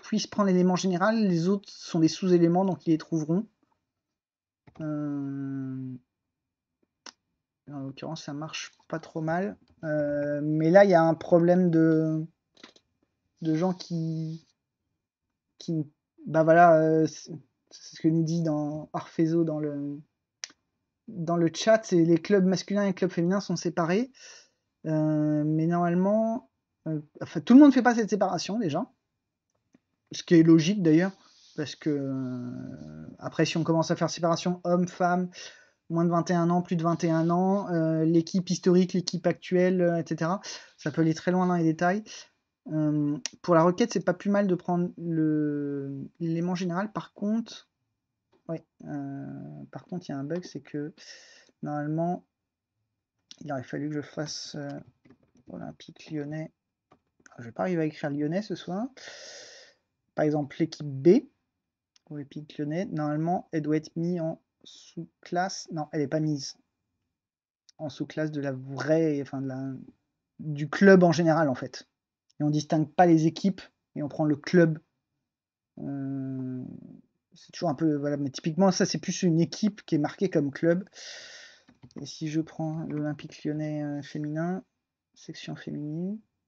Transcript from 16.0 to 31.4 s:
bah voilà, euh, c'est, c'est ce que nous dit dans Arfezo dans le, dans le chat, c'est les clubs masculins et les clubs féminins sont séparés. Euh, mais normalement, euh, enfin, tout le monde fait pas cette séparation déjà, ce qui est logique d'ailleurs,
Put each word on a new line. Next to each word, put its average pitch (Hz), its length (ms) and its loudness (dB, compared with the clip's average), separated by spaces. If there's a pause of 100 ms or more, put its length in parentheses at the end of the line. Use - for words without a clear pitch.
bah 160 180 2
voilà, 165 360 8
euh, 160 260 4
c'est, - 260 -12 (380)
c'est - 260 -20
ce - 60 -20
que 165 60 2
nous 160 160 4
dit 165 180 -2
dans 151 500 -4
Arfezo 165 500 -2
dans 156 160 -2
le, 143 400 -6 (1120)
dans 170 280 -4
le 165 160 2
chat, 220 300 4
c'est 170 220 2
les 170 140 4
clubs 190 260 2
masculins 190 400 0
et 196 40 0
les 185 60 -2
clubs 185 160 -2
féminins 185 300 0
sont 180 160 -4
séparés. 180 560 -2 (760)
Euh, 151 580 0
mais 156 220 0
normalement, 185 840 0 (380)
euh, 156 120 -4 (200)
enfin, - 200 -8
tout 233 120 4
le 262 80 12
monde 285 120 12
fait 247 100 4
pas 240 120 4
cette 220 140 0
séparation 190 500 -2
déjà, 185 320 -4 (1200)
ce - 120 -12
qui 175 140 6
est 160 60 10
logique 165 400 6
d'ailleurs, 170 300 4 (420)